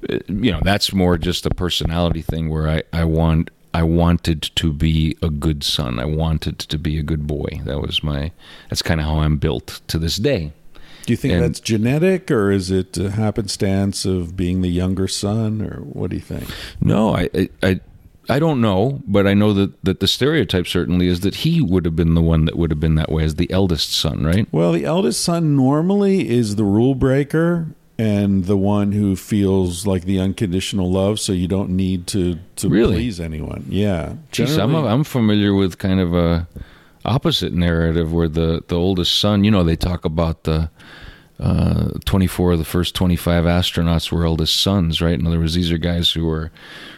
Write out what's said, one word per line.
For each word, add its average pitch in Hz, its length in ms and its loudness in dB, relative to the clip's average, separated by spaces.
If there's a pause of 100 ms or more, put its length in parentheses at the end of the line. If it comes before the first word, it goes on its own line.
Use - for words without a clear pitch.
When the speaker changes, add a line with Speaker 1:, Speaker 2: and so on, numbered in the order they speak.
Speaker 1:
uh, - 180 -2
you 104 240 0
know, 80 120 -2
that's 101 280 0
more 90 260 4
just 82 280 -2
a - 40 0
personality 82 720 -2
thing 80 280 -4
where 78 180 -2
I, 78 240 0
I 82 140 0
want, 80 440 2 (240)
I 82 100 2
wanted 85 580 2
to - 320 -2
be 78 480 2
a 85 80 0
good 73 340 -2
son. 60 360 -4
I 64 60 -4
wanted 78 540 -2
to - 180 -6
be 76 220 -2
a 76 40 -2
good 76 240 -4
boy. 71 360 -6
That 69 180 -4
was - 220 -6
my, 73 280 -2 (380)
that's - 120 -4
kinda 80 240 0
how 78 140 0
I'm 76 180 2
built 71 500 -4
to - 100 -4
this 80 200 -2
day. 98 340 -2 (540)
Speaker 2:
Do 120 80 0
you 110 40 0
think 131 160 0
Speaker 1:
And 85 100 2
Speaker 2:
that's 80 160 -2
genetic, 147 720 0
or 104 220 2
is 95 180 0
it 92 280 -2
a 98 140 -2
happenstance 101 920 -2
of 92 320 -2
being 92 240 0
the 90 80 0
younger 92 380 0
son, 107 560 -2
or - 180 -8
what 95 300 -6
do 90 40 -6
you 85 60 -6
think? - 260 -10 (340)
Speaker 1:
No, - 340 2
I, - 180 -2
I, - 160 0 (140)
I, 95 160 2 (480)
I 117 100 0
don't 147 240 2
know, 113 460 0
but 98 180 4
I 98 80 4
know 104 200 4
that, 98 180 2 (120)
that 92 180 0
the 98 60 0
stereotype 127 600 0
certainly 90 400 0
is 90 140 0
that 98 140 -2
he 165 260 0
would 90 240 2
have 82 100 -2
been 82 180 2
the 82 80 4
one 80 240 4
that - 120 -2
would 85 120 0
have 78 100 -2
been 80 160 2
that 78 160 0
way 78 120 0
as 78 120 0
the 82 140 -2
eldest 87 420 0
son, 58 320 -2
right? 90 280 2
Speaker 2:
Well, 170 200 2
the 160 140 0
eldest 190 380 0
son 170 320 0
normally 175 760 2
is 113 280 0
the 110 80 2
rule 113 280 4
breaker 147 760 0 (300)
and 101 480 2
the 101 120 2
one 101 340 2
who 101 240 2
feels 95 720 0
like 95 160 0
the 95 160 0
unconditional 92 720 -2
love, 98 280 0
so - 140 -2
you 90 140 0
don't 95 240 -2
need 92 360 -2
to, 90 300 -2 (200)
to 98 120 -2
Speaker 1:
Really? 175 280 2
Speaker 2:
please 107 220 -4
anyone. 78 480 -8
Yeah. 90 460 -2 (180)
Speaker 1:
Jeez, - 120 -2 (160)
I'm, 107 120 0
Speaker 2:
Generally 156 180 0
Speaker 1:
I'm 127 140 2
familiar 104 520 2
with 98 240 0
kind 95 200 0
of 87 140 0
a 85 340 2 (560)
opposite - 500 0
narrative 82 600 2
where 85 140 2
the, 82 400 0
the 85 80 -2
oldest 90 420 0
son, 104 260 2
you 104 60 4
know, 98 140 4
they 80 120 2
talk 87 300 -2
about 80 380 -2
the, 80 260 0 (720)
uh, 82 500 2 (120)
twenty-four 90 480 2
of 85 80 2
the 78 60 -2
first - 300 -2
twenty-five 87 500 2
astronauts 85 640 0
were 82 140 0
eldest 80 340 0
sons, 85 420 0
right? 85 160 2
In 85 80 -2
other 82 140 0
words, 82 140 0
these 87 180 0
are 85 60 0
guys 85 340 0
who 82 140 -2
were 80 260 -2 (460)